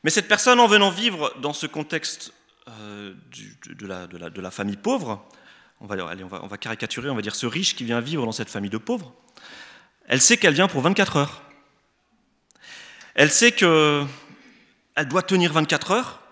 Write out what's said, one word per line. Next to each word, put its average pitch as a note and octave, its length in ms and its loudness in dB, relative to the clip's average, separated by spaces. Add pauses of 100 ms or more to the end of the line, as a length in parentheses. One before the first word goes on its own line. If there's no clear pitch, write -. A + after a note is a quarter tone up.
Mais D#3 60 2
cette G#3 180 0
personne, A#3+ 320 4
en A#3+ 60 8
venant G3+ 240 4
vivre F3+ 500 -4
dans D3 140 -6
ce - 120 -8
contexte, - 680 -8 (340)
euh, G#2 460 -16 (160)
du, - 260 -20 (100)
de, F2+ 80 -18
de G#2 120 -16
la, F2+ 200 -10
de F2+ 120 -18
la, E2+ 100 -12
de F#2+ 140 -14
la F#2 80 -10
famille G2+ 260 -6
pauvre, F3 500 -4 (540)
on G2+ 60 -20
va, G2+ 80 -8 (140)
allez, F#2 160 -12
on F2+ 40 -16
va, F#2+ 140 -12
on G2 60 -16
va G2+ 80 -14
caricaturer, A#2 520 -8
on C3+ 60 -4
va G#2+ 80 -4
dire G#2 140 -8
ce B2 100 -6
riche D3+ 300 -2
qui B2+ 80 -10
vient A#2 160 -2
vivre C#3 260 -4
dans A2+ 60 -6
cette A2 180 -8
famille G2+ 180 -6
de E3 100 -6
pauvres, F#3+ 360 -6 (920)
elle C3 120 0
sait A#3 180 6
qu'elle E3 160 4
vient F#3 140 4
pour C#3 120 -2
vingt-quatre F#3+ 360 2
heures. C#3+ 260 -2 (1700)
Elle D3 160 6
sait A#3 220 6
que D3+ 520 4 (920)
elle D3+ 120 -2
doit F3 160 0
tenir F3 300 2
vingt-quatre D#3 400 0
heures A#3+ 400 -2